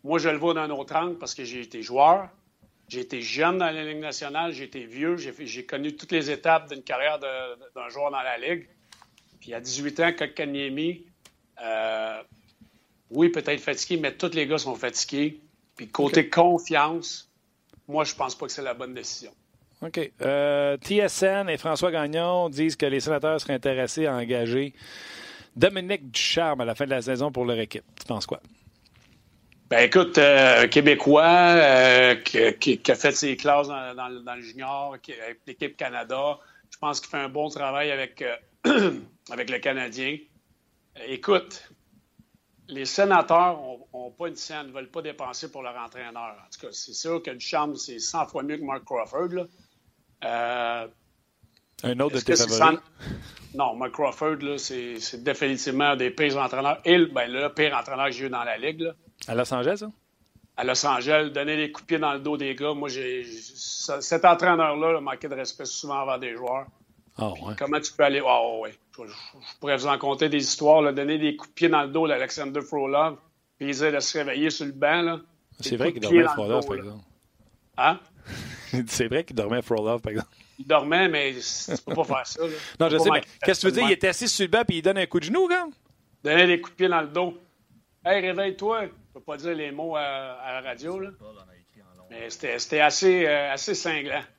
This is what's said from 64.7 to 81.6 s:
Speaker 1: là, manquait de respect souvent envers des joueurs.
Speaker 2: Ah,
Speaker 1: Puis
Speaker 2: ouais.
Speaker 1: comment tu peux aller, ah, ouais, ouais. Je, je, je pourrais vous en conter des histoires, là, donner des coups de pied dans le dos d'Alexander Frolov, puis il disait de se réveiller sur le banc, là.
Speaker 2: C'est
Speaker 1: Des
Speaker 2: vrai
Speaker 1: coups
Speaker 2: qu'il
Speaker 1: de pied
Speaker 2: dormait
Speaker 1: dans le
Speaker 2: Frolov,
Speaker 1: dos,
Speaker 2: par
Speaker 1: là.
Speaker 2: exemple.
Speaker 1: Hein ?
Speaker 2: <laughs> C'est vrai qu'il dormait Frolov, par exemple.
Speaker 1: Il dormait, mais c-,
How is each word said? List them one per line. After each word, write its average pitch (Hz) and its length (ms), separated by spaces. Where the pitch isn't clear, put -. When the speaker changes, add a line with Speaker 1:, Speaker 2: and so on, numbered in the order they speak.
Speaker 1:
là, 151 80
manquait 139 280
de 143 60
respect 131 300
souvent 139 360
envers 135 180
des 120 160
joueurs. 127 300
Speaker 2:
Ah, 107 160
Speaker 1:
Puis - 100
Speaker 2:
ouais. 104 140
Speaker 1:
comment 147 220
tu - 140
peux 151 100
aller, 139 220
ah, 123 220
ouais, 113 140
ouais. 107 120
Je, 123 100
je, 101 60
je - 460
pourrais 143 180
vous 131 100
en 139 100
conter 139 320
des 143 140
histoires, 151 380
là, 143 100
donner 139 260
des 151 180
coups - 140
de - 40
pied 170 160
dans 151 140
le 139 60
dos 160 180
d'Alexander 139 540
Frolov, 143 560
puis 139 100
il 143 40
disait 147 200
de 143 80
se - 180
réveiller 143 320
sur 151 160
le 139 60
banc, 147 300
là. 165 180
Speaker 2:
C'est - 120
Speaker 1:
Des 120 60
Speaker 2:
vrai 151 140
Speaker 1:
coups 120 100
Speaker 2:
qu'il 104 80
Speaker 1:
de 170 60
pied 170 80
Speaker 2:
dormait 156 120
Speaker 1:
dans 107 80
le 120 180
Speaker 2:
Frolov, - 0
Speaker 1:
dos, 110 60
Speaker 2:
par 98 100
Speaker 1:
là. 98 60
Speaker 2:
exemple. 104 200
Speaker 1:
Hein ? 160 220
Speaker 2:
<laughs> 117 40
C'est 117 200
vrai 143 160
qu'il 135 120
dormait 113 260
Frolov, 113 400
par 110 100
exemple. 107 180
Speaker 1:
Il 135 80
dormait, 160 400
mais 143 260
c-, 127 440